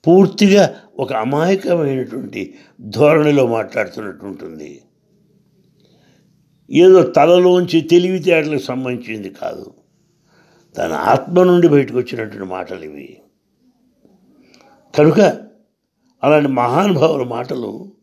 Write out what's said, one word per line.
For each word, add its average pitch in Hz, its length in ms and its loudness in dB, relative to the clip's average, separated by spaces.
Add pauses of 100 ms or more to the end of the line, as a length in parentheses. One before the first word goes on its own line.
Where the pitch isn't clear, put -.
పూర్తిగా 190 720 4 (180)
ఒక 135 140 -6
అమాయకమైనటువంటి 135 1500 -4 (220)
ధోరణిలో 143 680 2
మాట్లాడుతున్నట్టు 110 760 -6
ఉంటుంది. 80 560 -16 (1900)
ఏదో 180 320 6
తలలోంచి 175 760 2
తెలివితేటలకు 165 800 0
సంబంధించింది 123 680 -10
కాదు, - 440 -14 (1040)
తన 82 160 -6
ఆత్మ 120 500 0
నుండి 175 240 4
బయటకు 139 300 2
వచ్చినటువంటి 107 520 -8
మాటలు 92 340 -12
ఇవి. 73 380 -20 (1700)
కనుక 151 240 2 (1040)
అలాంటి 147 240 2
మహానుభావుల 143 760 0
మాటలు 120 680 -10 (120)